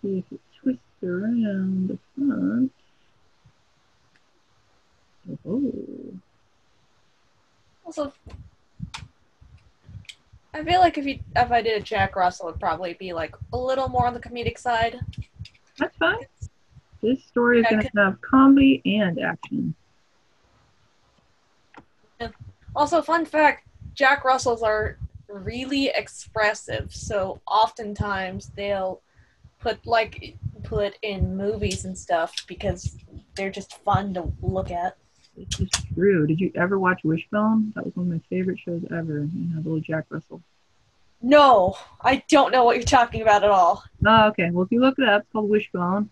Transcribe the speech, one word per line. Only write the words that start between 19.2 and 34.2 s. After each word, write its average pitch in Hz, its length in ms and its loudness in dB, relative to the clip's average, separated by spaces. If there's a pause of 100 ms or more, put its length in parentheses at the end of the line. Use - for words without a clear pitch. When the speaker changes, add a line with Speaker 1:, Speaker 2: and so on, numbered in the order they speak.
Speaker 1:
action. 160 540 -6 (2500)
Speaker 2:
Yeah. 233 80 -8 (460)
Also, 294 280 2
fun 320 240 0
fact: 302 400 2 (280)
Jack 277 300 2
Russells 262 380 0
are 214 360 -2 (300)
really 240 600 -4
expressive, - 1040 -4
so 190 520 -6
oftentimes 202 1120 -2
they'll 196 440 -4 (600)
put, - 260 -6
like, - 500 -2 (260)
put 208 400 -4
in 190 340 -4
movies 202 480 -4
and 185 120 -10
stuff 165 380 -4 (120)
because 180 500 -6 (380)
they're 196 160 -6
just - 240 -14 (100)
fun 196 300 0
to 165 260 -6